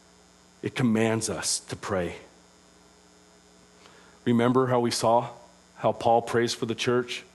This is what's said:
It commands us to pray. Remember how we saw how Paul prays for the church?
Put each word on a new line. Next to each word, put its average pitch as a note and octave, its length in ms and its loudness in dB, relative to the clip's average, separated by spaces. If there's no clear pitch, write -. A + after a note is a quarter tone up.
It G#2+ 120 -6
commands A2+ 560 2
us - 300 -4
to - 160 -12
pray. F2+ 400 -4
Remember B2 420 2
how B2 140 2
we A#2+ 100 0
saw A#2+ 380 2
how A2+ 160 0
Paul A#2 280 2
prays A#2 320 0
for - 140 -6
the A2+ 80 -4
church? B2 480 -2